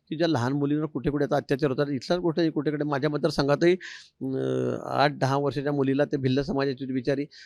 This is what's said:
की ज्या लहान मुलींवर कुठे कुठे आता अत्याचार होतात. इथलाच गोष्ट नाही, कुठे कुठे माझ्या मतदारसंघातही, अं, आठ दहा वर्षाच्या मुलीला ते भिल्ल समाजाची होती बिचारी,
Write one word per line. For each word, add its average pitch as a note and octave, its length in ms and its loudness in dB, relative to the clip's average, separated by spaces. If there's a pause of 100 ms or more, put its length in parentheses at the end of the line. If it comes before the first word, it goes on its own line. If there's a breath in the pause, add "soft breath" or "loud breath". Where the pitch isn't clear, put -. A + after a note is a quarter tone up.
की E3 80 -6
ज्या E3 120 2
लहान B2+ 240 0
मुलींवर D3 340 0
कुठे C#3+ 240 -4
कुठे C#3+ 140 0
आता C#3 120 0
अत्याचार C3+ 340 0
होतात. C#3 180 0
इथलाच C#3+ 300 -2
गोष्ट F3 200 0
नाही, D#3+ 120 4
कुठे D3+ 200 -2
कुठे D3 140 -2
माझ्या D3 260 0
मतदारसंघातही, D3 600 2
अं, C3 1120 -4
आठ C3+ 340 2
दहा C3+ 180 2
वर्षाच्या C#3+ 360 -2
मुलीला C#3 320 2
ते C#3+ 120 0
भिल्ल C3+ 260 2
समाजाची C#3 420 -2
होती C3 100 -4
बिचारी, C3+ 300 -2 (220 loud breath)